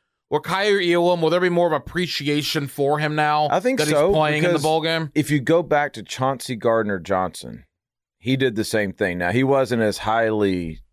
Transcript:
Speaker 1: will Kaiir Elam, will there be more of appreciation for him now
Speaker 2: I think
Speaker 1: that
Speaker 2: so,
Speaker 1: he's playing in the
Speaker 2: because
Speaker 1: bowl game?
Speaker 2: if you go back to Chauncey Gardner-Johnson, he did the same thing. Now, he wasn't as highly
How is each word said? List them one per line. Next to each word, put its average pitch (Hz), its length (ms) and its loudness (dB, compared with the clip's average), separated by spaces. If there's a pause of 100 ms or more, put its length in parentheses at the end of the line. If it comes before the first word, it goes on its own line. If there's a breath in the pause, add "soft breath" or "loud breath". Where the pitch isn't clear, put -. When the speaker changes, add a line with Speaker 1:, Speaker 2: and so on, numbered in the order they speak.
(300)
Speaker 1:
will 147 100 0
Kaiir 196 400 0
Elam, 175 400 2
will 160 100 2
there 175 100 2
be 180 80 2
more 175 180 2
of 160 60 0
appreciation 147 960 -2
for 143 320 0
him 151 160 -2
now 151 340 2
Speaker 2:
I 156 80 2
think 247 220 0
Speaker 1:
that 151 80 0
Speaker 2:
so, 151 220 4
Speaker 1:
he's 202 40 2
playing 151 220 2
in 151 80 -2
the 180 60 2
Speaker 2:
because 160 120 0
Speaker 1:
bowl 156 180 2
game? 160 320 -2
Speaker 2:
if 147 200 0
you 147 80 2
go 160 200 2
back 147 340 0
to 107 100 -12
Chauncey 131 500 -4
Gardner-Johnson, 95 1120 -2 (540)
he 131 180 -2
did 127 180 0
the 110 80 0
same 104 300 -2
thing. 90 260 -2
Now, 87 140 0
he 123 100 2
wasn't 131 400 2
as 104 160 0
highly 104 840 0 (100)